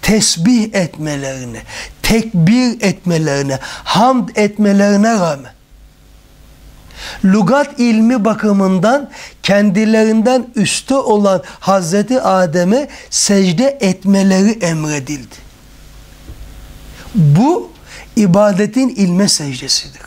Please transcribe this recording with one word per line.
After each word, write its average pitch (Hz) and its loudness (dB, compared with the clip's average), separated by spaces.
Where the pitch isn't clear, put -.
tesbih 214 0
etmelerini, 139 -6
tekbir 226 0
etmelerini, 156 -2
hamd 240 2
etmelerine 208 2
rağmen 160 -4
lügat 233 2
ilmi 226 2
bakımından 208 0
kendilerinden 220 2
üstü - -2
olan 208 0
Hazreti 196 0
Adem'e 185 0
secde 202 0
etmeleri 196 2
emredildi. 151 -6
Bu 208 2
ibadetin 208 2
ilme 190 0
secdesidir. 135 -6